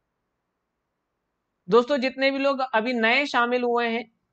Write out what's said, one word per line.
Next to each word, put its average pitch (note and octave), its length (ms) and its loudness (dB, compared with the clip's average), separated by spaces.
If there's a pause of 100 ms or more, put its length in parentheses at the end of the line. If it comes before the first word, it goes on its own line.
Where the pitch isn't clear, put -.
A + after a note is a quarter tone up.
(1700)
दोस्तों, A#3+ 300 2
जितने C4 320 0
भी C4+ 80 -2
लोग C4+ 220 -2
अभी B3 320 -2
नए A#3+ 340 0
शामिल B3 360 0
हुए A#3+ 260 0
हैं A#3 240 -6 (200)